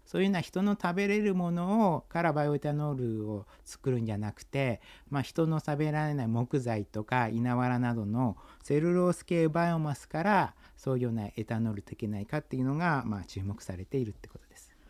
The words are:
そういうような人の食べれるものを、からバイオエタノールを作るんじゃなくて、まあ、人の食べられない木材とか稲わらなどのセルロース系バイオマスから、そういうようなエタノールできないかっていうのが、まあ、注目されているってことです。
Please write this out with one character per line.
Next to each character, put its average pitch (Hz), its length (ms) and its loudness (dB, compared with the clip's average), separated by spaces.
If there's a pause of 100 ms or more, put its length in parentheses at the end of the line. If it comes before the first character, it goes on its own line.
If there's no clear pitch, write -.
そ - 140 -4
う - 20 4
い 190 40 4
う - 0 -
よ 202 40 4
う - 40 2
な 175 60 2
人 185 220 -2
の 202 180 2
食 175 140 0
べ 202 140 0
れ 208 120 2
る 208 140 2
も 175 160 0
の 185 460 2
を、 - 60 -4
か 170 200 -4
ら 165 100 4
バ 147 120 2
イ 147 40 2
オ 147 60 2
エ 139 60 0
タ 147 120 -2
ノ 147 220 -2
ー 131 40 -4 (260)
ル 107 60 -4
を 104 160 -6 (180)
作 - 260 -6
る 123 100 2
ん 113 60 -2
じ 110 60 -2
ゃ 101 40 -2
な 104 140 -2
く - 160 -14
て、 131 340 -2 (300)
ま 143 80 -2
あ、 127 40 0
人 165 260 0
の 160 100 0
食 147 200 -4
べ 151 120 0
ら 151 160 0
れ 147 80 0
な 139 80 -2
い 113 60 -2
木 123 320 0
材 113 240 -2
と - 180 -6
か 123 240 0
稲 120 300 0
わ 123 120 2
ら 123 120 2
な 120 160 0
ど 107 100 -2
の 113 300 0 (260)
セ 143 160 2
ル 175 160 2
ロ 180 140 4
ー 175 40 2
ス - 120 -6
系 165 240 2
バ 170 220 2
イ - 20 0
オ 165 80 0
マ 151 160 -2
ス - 120 -18
か 160 140 -4
ら、 190 320 4 (220)
そ - 160 -2
う 127 60 2
い - 20 0
う - 20 0
よ 123 60 0
う 113 60 -2
な 107 200 -2
エ 110 100 -4
タ 113 140 -2
ノ 110 140 0
ー - 20 -4
ル 101 80 -8
で - 140 -14
き 110 100 -6
な 104 140 -4
い 104 60 -6
か 151 120 -4
っ 147 40 -6
て - 140 -8
い 131 40 -2
う 127 40 0
の 139 120 0
が、 160 280 0
ま 104 180 -4
あ、 - 20 -8
注 - 180 -8
目 98 180 -6
さ 95 160 -10
れ 92 80 -10
て - 140 -4
い 127 60 0
る 104 60 -8
っ - 20 -8
て - 160 -16
こ - 100 -20
と - 80 -20
で - 100 -20
す。 - 120 -20 (220)